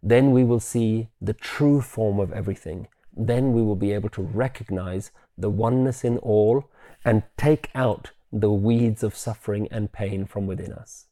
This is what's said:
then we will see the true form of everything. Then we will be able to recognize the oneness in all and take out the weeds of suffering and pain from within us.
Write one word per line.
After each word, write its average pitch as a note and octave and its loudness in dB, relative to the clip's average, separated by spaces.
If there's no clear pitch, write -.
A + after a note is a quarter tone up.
then B2 6
we B2+ 6
will A#2 2
see A2+ -2
the G#2 -2
true C#3+ 2
form G#2+ -2
of F#2+ -2
everything. F#2 -8
Then B2 0
we A#2 4
will G#2+ 2
be G2+ 0
able G#2 -4
to G2+ -8
recognize G2 -6
the G#2 -4
oneness B2 0
in A#2+ 0
all A2 2
and A2 2
take D3+ 2
out B2+ -2
the G#2 2
weeds A2 2
of G#2+ -2
suffering G#2+ -6
and G#2 -6
pain G2 -6
from G2 -6
within F2+ -8
us. - -20